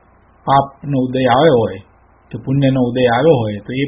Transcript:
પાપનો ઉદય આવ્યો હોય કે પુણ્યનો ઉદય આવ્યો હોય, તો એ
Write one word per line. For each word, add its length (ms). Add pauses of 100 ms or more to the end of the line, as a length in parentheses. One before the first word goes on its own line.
(460)
પાપનો 520
ઉદય 260
આવ્યો 340
હોય 220 (500)
કે 80
પુણ્યનો 420
ઉદય 260
આવ્યો 320
હોય, 160
તો 180
એ 160